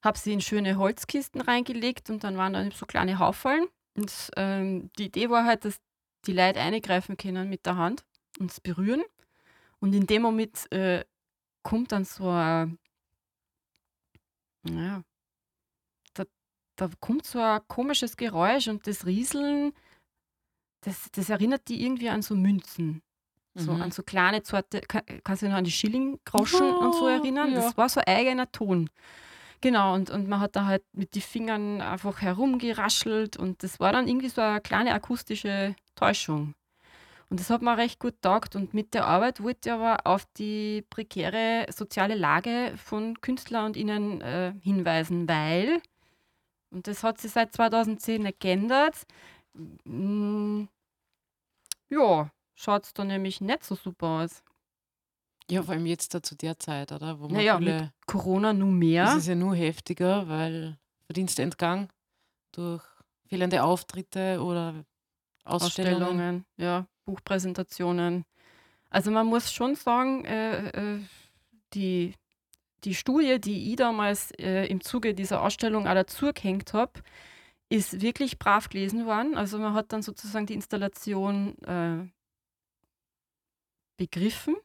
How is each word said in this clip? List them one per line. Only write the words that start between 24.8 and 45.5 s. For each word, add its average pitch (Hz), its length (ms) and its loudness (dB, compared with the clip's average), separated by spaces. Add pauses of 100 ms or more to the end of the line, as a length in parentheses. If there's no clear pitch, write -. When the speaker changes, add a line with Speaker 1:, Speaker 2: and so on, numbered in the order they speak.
Speaker 1:
ka-, - 220 -4 (200)
kannst 196 180 -4
du 208 60 0
dich 196 40 0
noch 196 80 2
an 185 60 2
die 170 60 0
Schillinggroschen 269 1040 2
und 349 180 2
so 294 120 2
Speaker 2:
Ja, - 0 -
Speaker 1:
erinnern? 269 460 2
Speaker 2:
ja. - 20 2
Speaker 1:
Das 233 220 2
war 240 120 4
so 277 120 2
ein - 60 2
eigener 254 440 2
Ton. 180 380 0 (720)
Genau, 208 340 4
und, 190 140 0
und 196 180 -2
man 202 120 0
hat 202 160 0
da 202 100 0
halt 196 180 2 (100)
mit 190 220 -4
den 202 60 -2
Fingern 208 600 -4
einfach 190 400 -4
herumgeraschelt 220 1160 0
und 185 260 -4
das - 160 -8
war 190 120 6
dann 247 160 4
irgendwie 254 220 0
so 240 120 -2
eine 214 200 2
kleine 220 320 2
akustische 202 840 -2 (200)
Täuschung. 151 600 0 (760)
Und 185 100 -4
das 185 100 -6
hat 233 120 2
mir 233 160 4
recht 233 220 0
gut - 220 -6
taugt 202 340 2
und 196 180 -4
mit 214 200 -4
der - 140 2
Arbeit 208 360 2
wollte 240 260 -4
ich 233 40 0
aber 226 340 2
auf 190 180 2 (120)
die 214 520 -4
prekäre 220 840 -2
soziale 208 440 -2
Lage 202 640 0
von 220 440 -6
Künstlern 233 460 -4
und 214 100 -4
ihnen, 208 440 -2
äh, 180 400 -2
hinweisen, 170 680 2
weil, 170 520 2 (880)